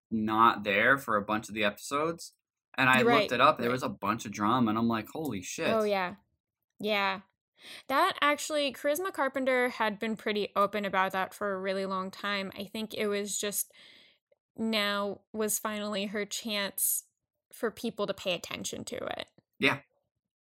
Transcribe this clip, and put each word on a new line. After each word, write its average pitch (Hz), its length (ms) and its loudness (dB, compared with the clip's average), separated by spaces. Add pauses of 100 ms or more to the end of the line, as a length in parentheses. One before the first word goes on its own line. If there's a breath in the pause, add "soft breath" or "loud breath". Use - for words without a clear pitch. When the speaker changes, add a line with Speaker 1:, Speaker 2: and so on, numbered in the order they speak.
(100)
Speaker 1:
not 110 520 6
there 107 360 4
for 117 180 -2
a 101 80 2
bunch 107 240 -2
of 101 60 -12
the 107 100 0
episodes. 151 680 -2 (420)
And 131 140 4
I 131 100 8
Speaker 2:
You're 233 60 6
Speaker 1:
looked 226 240 4
Speaker 2:
right, - 20 -2
Speaker 1:
it 120 80 2
up. 147 180 8
There 117 100 0
Speaker 2:
right. 120 40 2
Speaker 1:
was 131 100 -2
a 135 60 -2
bunch 104 380 -2
of 101 60 -10
drama, 110 380 2
and 110 80 0
I'm 117 100 2
like, 110 200 -2
"Holy 131 340 -6
shit." - 280 -4
Speaker 2:
Oh, 226 140 2
yeah. 196 320 -2 (640)
Yeah. 196 440 -2 (680 loud breath)
That 311 320 2
actually, 294 520 0
Charisma 349 400 -2
Carpenter 262 580 0
had 214 280 -2
been 220 180 -4
pretty 208 380 -2
open 202 300 2
about 190 280 0
that 190 220 -2
for 208 180 -4
a 190 60 -4
really 190 280 -2
long 190 240 -4
time. 196 460 -6
I - 80 -8
think 220 300 -8
it 214 120 -2
was 202 320 -2
just - 340 -4 (840 soft breath)
now 202 640 -2 (120)
was 214 260 -2
finally 208 480 -4
her 208 180 -4
chance - 800 -4 (480)
for 226 180 -4
people 208 360 -6
to 196 80 -2
pay 180 200 -4
attention - 500 -8
to - 120 -10 (220)
it. - 100 -10 (300)
Speaker 1:
Yeah. 135 220 2 (600)